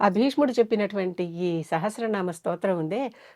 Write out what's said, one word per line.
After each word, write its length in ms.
ఆ 60
భీష్ముడు 440
చెప్పినటువంటి 720
ఈ 380
సహస్రనామ 680
స్తోత్రం 480
ఉందే, 320